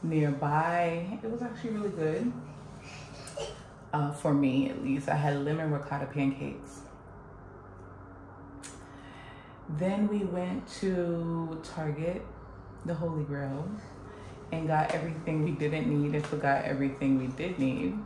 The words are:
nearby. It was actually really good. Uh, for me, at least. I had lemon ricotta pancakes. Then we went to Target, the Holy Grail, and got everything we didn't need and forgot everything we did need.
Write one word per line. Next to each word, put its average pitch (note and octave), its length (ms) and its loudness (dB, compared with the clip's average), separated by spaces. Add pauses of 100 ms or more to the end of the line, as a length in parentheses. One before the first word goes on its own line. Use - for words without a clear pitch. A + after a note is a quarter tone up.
nearby. E3 1200 4
It A3+ 80 -2
was A#3+ 100 -2
actually A#3 300 -4
really G#3 180 0
good. D#3+ 420 2 (1600)
Uh, D3 200 2
for D3+ 220 4
me, C3+ 360 6
at - 140 -4
least. C3+ 240 2
I D3 80 4
had D3 300 4
lemon D#3 260 2
ricotta C#3 360 0
pancakes. C#3 720 0 (3000)
Then F#3+ 380 2
we G#3 120 2
went F3+ 480 0 (140)
to E3+ 840 2
Target, D#3+ 600 -2 (600)
the E3 100 -2
Holy D#3 280 0
Grail, C#3+ 440 -2 (840)
and D#3+ 160 0
got D#3 280 4
everything D#3 480 0
we E3 80 4
didn't D3+ 360 2
need D3 280 4
and D3 100 2
forgot C#3 400 4
everything C3+ 540 4
we B2+ 80 0
did E3+ 320 -2
need. C#3+ 460 2